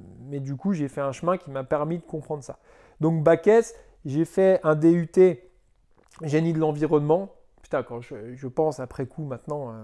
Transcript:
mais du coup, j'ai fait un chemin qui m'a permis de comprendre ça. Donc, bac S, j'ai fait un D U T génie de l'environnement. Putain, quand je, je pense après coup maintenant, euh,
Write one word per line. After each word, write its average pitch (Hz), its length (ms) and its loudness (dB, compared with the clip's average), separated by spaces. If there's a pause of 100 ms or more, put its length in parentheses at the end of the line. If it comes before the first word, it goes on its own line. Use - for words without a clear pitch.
(280)
mais 143 120 -10
du 139 160 -8
coup, 196 180 -2
j'ai 147 140 -2
fait 143 140 -8
un 139 100 -4
chemin 170 260 -2
qui 143 140 -16
m'a 135 120 -8
permis 151 360 -2
de 165 40 -16
comprendre 151 400 -10
ça. - 140 -16 (420)
Donc, 160 220 0
bac 165 240 4
S, 220 300 4 (300)
j'ai 147 200 -2
fait 190 380 4
un 156 100 2
D 160 180 4
U 170 160 0
T - 440 4 (720)
génie 160 300 0
de 156 40 -2
l'environnement. 156 720 0 (320)
Putain, 135 220 -6
quand 120 180 -12
je, 123 320 -14
je 135 140 -12
pense 156 320 -2
après 127 260 -8
coup 151 180 -12
maintenant, 139 460 -10
euh, 113 40 -14 (100)